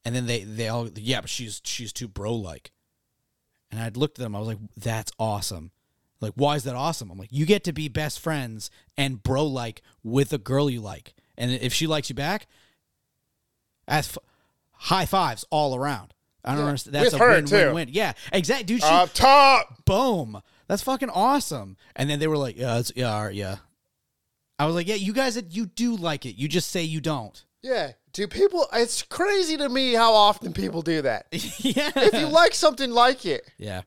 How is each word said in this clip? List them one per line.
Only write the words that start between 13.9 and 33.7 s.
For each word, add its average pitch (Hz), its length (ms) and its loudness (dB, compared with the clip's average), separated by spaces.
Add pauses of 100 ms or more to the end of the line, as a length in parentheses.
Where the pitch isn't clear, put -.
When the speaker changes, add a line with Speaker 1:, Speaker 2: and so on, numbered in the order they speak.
Speaker 1:
f-, - 80 -12 (640)
high 180 260 0
fives 160 460 0
all 147 240 0
around." 127 380 -6 (300)
I - 100 -6
don't 147 100 0
Speaker 2:
Yeah. 147 60 0
Speaker 1:
understand. 139 260 -6
That's 226 180 4
Speaker 2:
With - 80 -2
Speaker 1:
a 240 40 0
Speaker 2:
her, 247 100 6
Speaker 1:
win, 151 100 2
Speaker 2:
too. 147 120 0
Speaker 1:
win, 156 180 6
win. 156 160 -4
Yeah, 175 220 -2 (200)
exact-, 202 320 0
dude, 226 160 -2
she 151 60 4
Speaker 2:
Up 175 260 6
top. 269 720 6
Speaker 1:
Boom. 185 560 2 (260)
That's 196 140 -2
fucking 262 300 -2
awesome. 170 680 0 (180)
And 139 140 -2
then 147 100 -2
they 156 80 0
were 156 100 2
like, 127 200 -4
"Yeah, 120 180 -2
that's, 117 200 -2
yeah, 123 180 -2
all 107 120 -2
right, 98 100 -8
yeah." 98 220 -6 (1000)
I 147 60 0
was 165 80 0
like, 170 140 -2
"Yeah, 214 80 -2
you 196 180 -4
guys, 247 260 0 (120)
you 208 160 -4
do 233 280 -2
like 165 300 -4
it. 107 100 -10
You 135 120 -4
just 160 240 -2
say 175 120 -4
you 160 180 -4
don't." 131 420 -6 (180)
Speaker 2:
Yeah. 214 300 -2 (220)
Do 208 140 -4
people, 370 460 2
it's 233 300 0
crazy 359 540 0
to 285 120 -2
me 254 240 0
how 226 200 6
often 208 400 4
people 185 280 -4
do 160 220 -2
that. 117 240 -2
Speaker 1:
<laughs> - 40 -16 (280)
Yeah. 285 360 0
Speaker 2:
If 277 200 6
you 311 120 2
like 330 280 6
something, 269 340 2
like 240 380 4
it. 143 200 -4 (120)
Speaker 1:
Yeah. 92 280 -8